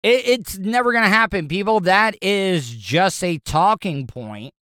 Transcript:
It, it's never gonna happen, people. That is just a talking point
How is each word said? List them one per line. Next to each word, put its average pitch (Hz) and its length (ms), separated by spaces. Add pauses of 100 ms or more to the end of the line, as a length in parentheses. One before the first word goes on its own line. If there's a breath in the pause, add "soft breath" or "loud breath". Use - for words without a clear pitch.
It, 240 240
it's 233 320
never 240 340
gonna 226 160
happen, 202 380
people. 202 320
That 196 420
is 185 480
just 117 540
a 170 160
talking 165 680
point 107 580